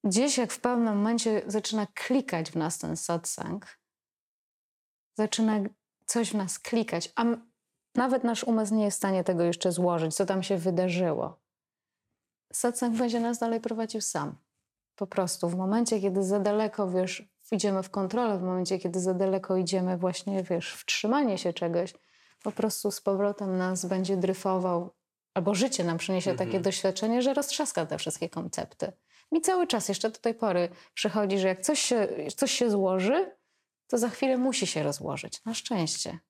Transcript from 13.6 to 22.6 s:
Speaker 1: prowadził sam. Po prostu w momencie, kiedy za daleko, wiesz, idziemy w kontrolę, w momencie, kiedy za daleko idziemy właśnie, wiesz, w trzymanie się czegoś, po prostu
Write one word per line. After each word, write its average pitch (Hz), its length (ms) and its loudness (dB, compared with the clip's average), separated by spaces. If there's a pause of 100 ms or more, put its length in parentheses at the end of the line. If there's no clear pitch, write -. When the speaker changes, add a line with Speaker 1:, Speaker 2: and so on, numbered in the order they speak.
Speaker 1:
prowadził 226 400 -4
sam. 147 360 -4 (600)
Po 196 100 -4
prostu 180 420 -2
w 175 80 -2
momencie, 214 440 0
kiedy 196 240 0
za 196 160 2
daleko, 208 500 0
wiesz, 185 380 -2 (240)
idziemy 196 300 0
w 190 80 -12
kontrolę, 202 480 0
w 175 40 -2
momencie, 180 360 0
kiedy 180 220 -2
za 185 140 2
daleko 190 420 0
idziemy 185 420 2
właśnie, 185 440 -2
wiesz, 170 320 -2
w - 120 -16
trzymanie 226 520 2
się 175 140 -2
czegoś, 170 420 -2 (480)
po 160 100 -4
prostu - 380 0